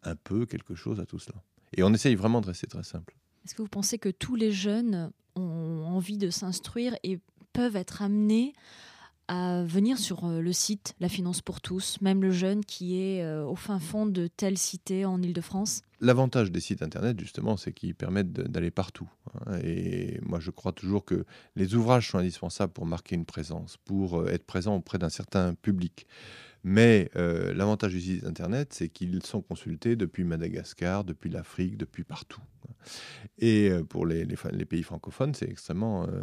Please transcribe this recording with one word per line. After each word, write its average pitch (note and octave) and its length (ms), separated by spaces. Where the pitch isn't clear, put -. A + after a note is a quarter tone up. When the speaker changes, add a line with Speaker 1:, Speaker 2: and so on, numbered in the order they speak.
Speaker 1:
un E2+ 140
peu G#2+ 280
quelque F2 300
chose A2+ 240
à F2 80
tout - 140
cela. - 200
Et F#2 80
on G#2 100
essaye A2+ 220
vraiment A2+ 240
de G2 80
rester - 180
très - 160
simple. - 320
Speaker 2:
Est-ce - 100
que - 60
vous A3 80
pensez G3+ 300
que G#3 100
tous B3 280
les A3 160
jeunes G3+ 600
ont E3 500
envie F3+ 320
de G3 140
s'instruire A3+ 720
et F#3 160
peuvent B3 240
être - 240
amenés G#3 540
à F3+ 360
venir G3+ 340
sur, F3+ 260
euh, E3 160
le E3+ 140
site - 440
La F3 120
Finance F3+ 320
pour - 180
tous, F#3+ 400
même G3 220
le F#3+ 80
jeune F#3+ 340
qui F3+ 340
est, F#3+ 240
euh, D#3 220
au D#3 100
fin G3 240
fond F3+ 280
de F3+ 220
telle G3 280
cité F#3+ 480
en F#3 160
Île-de-France ? F3+ 600
Speaker 1:
L'avantage B2 520
des F2 80
sites - 220
internet, F#2 380
justement, G#2+ 380
c'est - 140
qu'ils F2+ 220
permettent F#2 380
de, - 120
d'aller E2+ 260
partout, - 400
hein. G2 160
Et F2+ 600
moi, F2 180
je E2+ 100
crois - 220
toujours G2 320
que - 220
les F#2+ 200
ouvrages A#2 380
sont G2 60
indispensables F2+ 540
pour E2+ 140
marquer E2+ 280
une E2+ 120
présence, E2 500
pour, F#2 460
euh, F2 60
être F2+ 180
présent G2 280
auprès F#2 220
d'un E2+ 140
certain F2+ 440
public. F2+ 520
Mais, G#2 500
euh, F2 360
l'avantage G2+ 400
des F2+ 80
sites F#2 240
internet, F#2+ 480
c'est F2 160
qu'ils F2+ 340
sont G2+ 200
consultés E2+ 540
depuis F#2 280
Madagascar, F2 800
depuis E2+ 240
l'Afrique, F2+ 480
depuis - 280
partout. - 360
Et, G#2+ 320
euh, F2 140
pour E2+ 220
les, E2 180
les E2 120
fa-, - 140
les F#2+ 160
pays E2 160
francophones, C3 520
c'est - 140
extrêmement, F#2+ 560
euh, F2+ 180